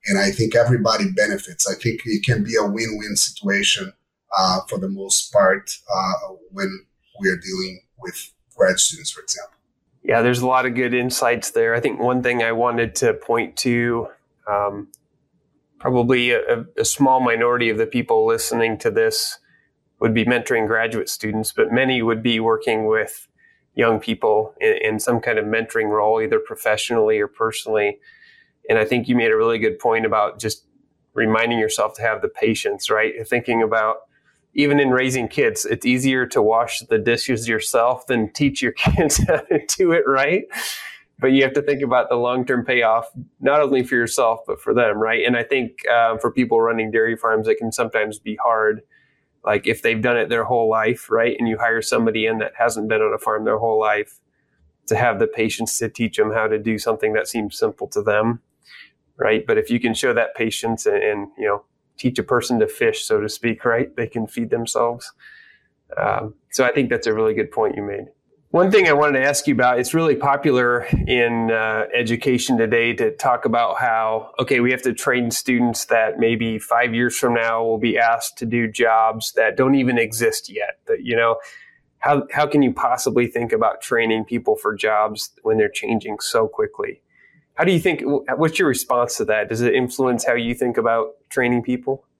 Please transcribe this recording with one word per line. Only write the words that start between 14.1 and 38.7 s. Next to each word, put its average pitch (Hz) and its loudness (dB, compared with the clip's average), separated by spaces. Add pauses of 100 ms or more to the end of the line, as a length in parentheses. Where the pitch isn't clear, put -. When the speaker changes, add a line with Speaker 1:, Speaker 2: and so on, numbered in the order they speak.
Speaker 2:
um, 101 -2 (920)
probably 123 2
a, 117 0 (140)
a 117 0
small 131 2
minority 120 2
of 110 0
the 113 2
people 113 2
listening 113 0
to 113 0
this 113 0 (600)
would 113 2
be 110 2
mentoring 113 0
graduate 110 -2
students, 107 -6
but 110 0
many 127 0
would 113 0
be 117 0
working 110 0
with 107 -2 (460)
young 117 2
people 110 0
in, 110 2
in 107 -2
some 120 0
kind 113 0
of 107 -2
mentoring 110 -2
role, 107 2
either 110 0
professionally 110 0
or 104 0
personally. 107 -2 (680)
And 113 4
I 107 2
think 120 -2
you 123 2
made 117 4
a 110 4
really 113 2
good 110 -2
point 113 0
about 107 0
just - -6 (500)
reminding 113 2
yourself 107 0
to 107 -10
have 107 -2
the 104 -4
patience, - -2
right? 110 0 (120)
Thinking 117 0
about, 110 0 (580)
even 143 4
in 135 2
raising 127 0
kids, 117 0
it's 117 -4
easier 127 2
to 123 0
wash 113 2
the 113 0
dishes 117 0
yourself 117 0
than 113 -2
teach 139 -2
your 123 -2